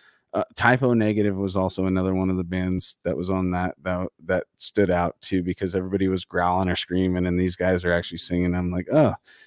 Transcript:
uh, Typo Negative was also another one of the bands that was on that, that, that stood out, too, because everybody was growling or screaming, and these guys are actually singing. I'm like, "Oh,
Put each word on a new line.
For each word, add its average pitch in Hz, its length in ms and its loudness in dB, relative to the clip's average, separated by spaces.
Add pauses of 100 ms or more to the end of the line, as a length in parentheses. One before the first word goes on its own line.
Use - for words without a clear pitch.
(340)
uh, 95 100 0 (120)
Typo 123 400 4
Negative 104 420 2
was 98 180 -2
also 95 300 0
another 92 300 2
one 95 160 2
of 92 60 0
the 92 60 -2
bands 92 600 -4
that 85 120 -2
was 90 140 -4
on 92 220 0
that, 90 320 -2
that, 90 240 -4 (180)
that 90 200 0 (120)
stood - 320 0
out, 87 320 0
too, 92 220 -4
because 90 320 -4
everybody 95 320 -2
was 92 180 -2
growling 90 440 0
or 87 60 0
screaming, 90 520 0
and 90 120 0
these 90 160 0
guys 90 300 0
are 87 80 2
actually 85 240 -2
singing. 87 380 -2
I'm 87 160 -2
like, 90 200 -4
"Oh, 139 220 6 (340)